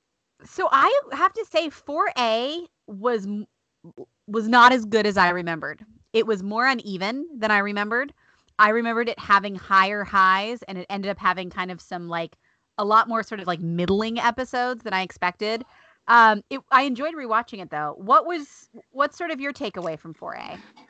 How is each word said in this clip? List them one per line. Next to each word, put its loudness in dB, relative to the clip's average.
so -4
I 4
have 0
to -8
say -2
four -4
A -2
was -4
m-, -8
was -4
not 10
as 0
good 2
as 0
I 4
remembered. -6
It 2
was -2
more -2
uneven -4
than -2
I 4
remembered. -2
I 6
remembered 0
it -8
having 0
higher 2
highs, 2
and -10
it -12
ended -4
up -8
having 0
kind -8
of -12
some, -12
like, -6
a -2
lot 4
more -2
sort -10
of, -12
like, -2
middling -2
episodes -4
than -6
I -2
expected. -4
Um, 6
it, -8
I 6
enjoyed -4
rewatching -4
it, -16
though. -4
What 4
was, -8
what's -2
sort -8
of -6
your -8
takeaway -8
from -18
four -12
A? -12